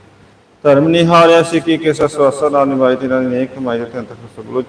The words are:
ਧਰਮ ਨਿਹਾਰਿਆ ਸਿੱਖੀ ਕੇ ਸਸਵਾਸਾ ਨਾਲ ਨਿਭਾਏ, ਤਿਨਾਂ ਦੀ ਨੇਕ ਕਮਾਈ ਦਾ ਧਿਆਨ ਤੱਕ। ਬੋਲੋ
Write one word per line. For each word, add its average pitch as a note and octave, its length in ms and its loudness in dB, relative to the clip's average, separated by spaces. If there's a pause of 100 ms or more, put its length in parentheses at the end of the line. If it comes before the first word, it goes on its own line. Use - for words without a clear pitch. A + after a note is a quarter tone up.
(640)
ਧਰਮ C#3+ 240 4
ਨਿਹਾਰਿਆ E3 560 4
ਸਿੱਖੀ D#3+ 340 -2
ਕੇ D#3 160 -2
ਸਸਵਾਸਾ D3 560 0
ਨਾਲ C#3 180 0
ਨਿਭਾਏ, C3 280 0
ਤਿਨਾਂ C3 260 -4
ਦੀ B2+ 60 -4
ਨੇਕ B2+ 280 -4
ਕਮਾਈ B2 240 -6
ਦਾ A#2+ 60 -6
ਧਿਆਨ A#2 200 -12
ਤੱਕ। A2+ 360 -20
ਬੋਲੋ A#2 280 -6